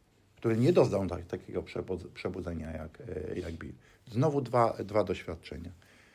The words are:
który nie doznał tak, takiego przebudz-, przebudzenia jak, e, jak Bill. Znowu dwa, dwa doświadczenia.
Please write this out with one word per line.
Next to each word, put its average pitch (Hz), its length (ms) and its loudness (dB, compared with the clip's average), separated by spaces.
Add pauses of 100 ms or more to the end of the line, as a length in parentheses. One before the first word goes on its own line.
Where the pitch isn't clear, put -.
(360)
który 113 220 2
nie 139 160 6
doznał 101 340 4
tak, 87 180 -6
takiego 95 360 -6
przebudz-, 92 520 -6
przebudzenia 85 580 -6
jak, 80 300 -10
e, 90 380 -6
jak 85 140 -6
Bill. 73 200 -10 (380)
Znowu 139 300 2
dwa, 117 320 4
dwa 101 300 2
doświadczenia. 87 680 -6 (440)